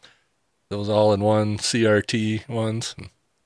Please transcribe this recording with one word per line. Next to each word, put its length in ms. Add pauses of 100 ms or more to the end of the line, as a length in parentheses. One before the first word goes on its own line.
(680)
those 200
all-in-one 680
C 300
R 160
T 440
ones. 480 (500)